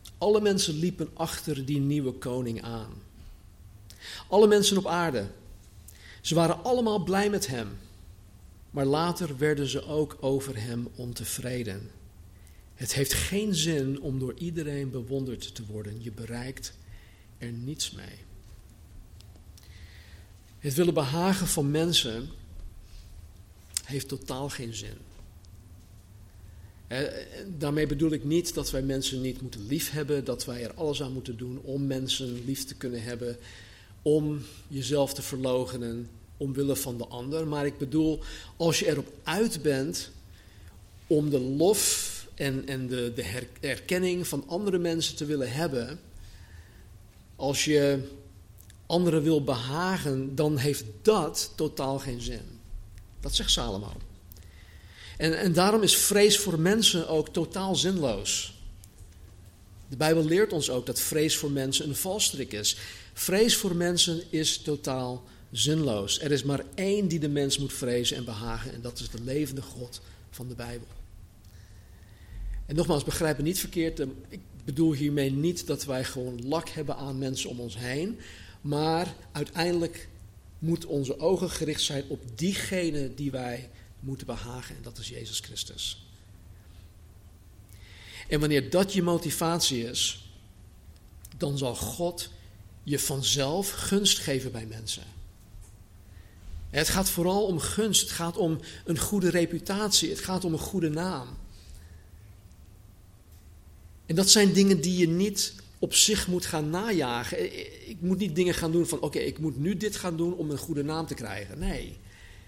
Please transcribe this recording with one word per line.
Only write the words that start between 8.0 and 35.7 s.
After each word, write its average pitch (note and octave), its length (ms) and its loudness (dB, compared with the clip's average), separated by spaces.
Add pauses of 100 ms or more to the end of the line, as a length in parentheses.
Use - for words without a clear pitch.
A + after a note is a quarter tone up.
Maar C#3 160 0
later D#3 520 2
werden C#3+ 300 2
ze C3 180 -4
ook D3+ 340 -2
over C3+ 420 0
hem A#2+ 320 -4
ontevreden. A#2+ 960 -6 (840)
Het - 200 -4
heeft C#3 180 2
geen G3+ 420 0
zin C#3+ 460 0
om C3 180 -4
door C3 200 -2
iedereen D3 520 -4
bewonderd B2+ 640 -4
te A2+ 120 -10
worden. G#2+ 360 -8
Je A#2 100 -8
bereikt A#2 600 -8 (680)
er A#2+ 140 -8
niets B2 380 -6
mee." F#2+ 340 -14 (2500)
Het C#3 100 -2
willen E3+ 200 4
behagen E3+ 520 2
van C#3+ 240 2
mensen D3 600 2 (1500)
heeft C#3 240 -4
totaal C3+ 400 -6
geen A#2 260 -8
zin. G#2+ 220 -10 (1900)
Eh, B2+ 160 -4 (560)
daarmee D3+ 280 0
bedoel D3 240 0
ik C3+ 140 -2
niet E3 300 0
dat D3 160 -2
wij C3+ 120 -2
mensen C3+ 380 0
niet B2+ 200 -4
moeten A2+ 260 -10
liefhebben, C#3+ 580 -2
dat A#2+ 200 -4
wij A#2+ 200 -6
er A2+ 100 -8
alles D3 280 -2
aan C3 100 -6
moeten B2+ 240 -8
doen B2+ 260 -8
om C#3 240 -2
mensen C3 580 -2
lief C3+ 200 -2
te - 100 -10
kunnen A#2+ 280 -4
hebben, A#2+ 340 -4 (680)
om D3+ 400 4 (260)
jezelf C#3 460 2
te - 80 -6
verloochenen B2+ 840 -2 (280)